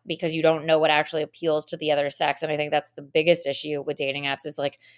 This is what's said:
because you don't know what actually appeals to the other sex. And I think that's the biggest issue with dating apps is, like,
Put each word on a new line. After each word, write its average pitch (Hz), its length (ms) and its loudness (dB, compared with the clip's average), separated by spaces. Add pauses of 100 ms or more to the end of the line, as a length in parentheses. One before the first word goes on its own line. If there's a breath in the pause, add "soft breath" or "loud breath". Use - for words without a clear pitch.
because 160 280 -4
you 160 80 0
don't 160 240 4
know 160 120 6
what 156 120 4
actually 151 320 2
appeals 151 440 -2
to 165 100 -8
the 151 160 -2
other 143 180 0
sex. 147 320 -2
And 151 80 -4
I 151 60 -2
think 147 160 -2
that's 151 200 -2
the 143 100 -16
biggest 160 440 2
issue 143 360 -4
with 147 160 -6
dating 143 260 -4
apps 139 200 -4
is, 147 140 -8
like, 143 220 -4 (180 soft breath)